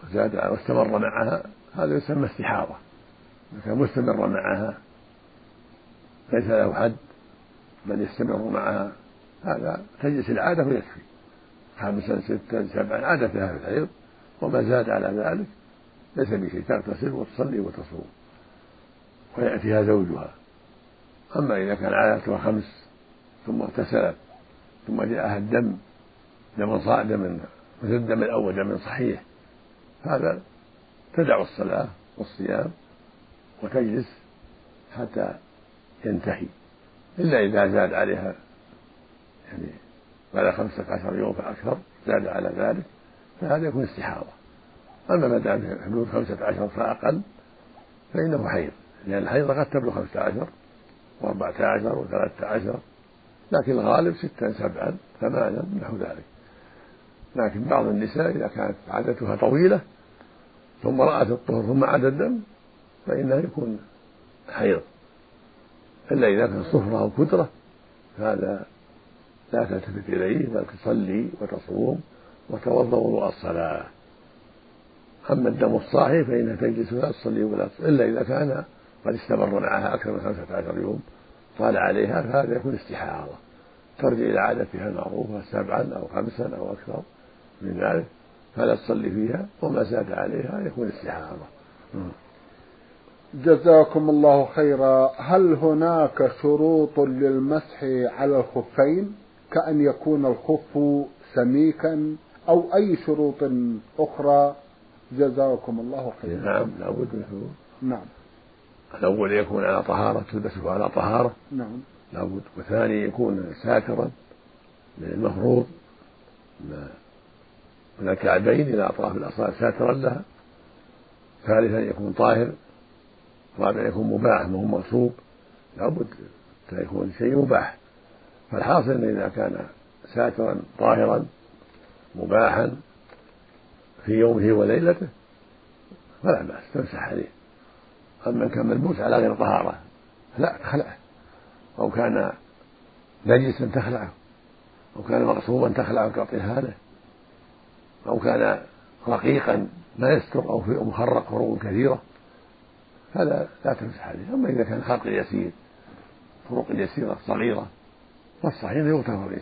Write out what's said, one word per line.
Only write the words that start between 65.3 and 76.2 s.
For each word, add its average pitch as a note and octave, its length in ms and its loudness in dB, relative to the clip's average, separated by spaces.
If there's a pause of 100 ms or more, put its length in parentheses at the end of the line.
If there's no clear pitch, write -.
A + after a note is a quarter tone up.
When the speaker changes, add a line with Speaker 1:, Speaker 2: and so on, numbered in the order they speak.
Speaker 1:
إلا C3 160 4
إذا G#2+ 200 4
كان G2 160 -2
صفرة G#2+ 360 0
أو G#2 120 0
كدرة D#3 380 2 (680)
هذا G2 480 -2 (880)
لا A#2 120 2
تلتفت F#2+ 440 -8
إليه F#2+ 380 0
بل G#2+ 180 -2
تصلي G#2+ 640 -2 (120)
وتصوم G#2+ 600 -4 (500)
وتوضأ A#2+ 460 2
وضوء A2+ 320 2
الصلاة. E2 560 -4 (1500)
أما B2+ 180 2
الدم A2+ 280 2
الصاحي C3+ 480 2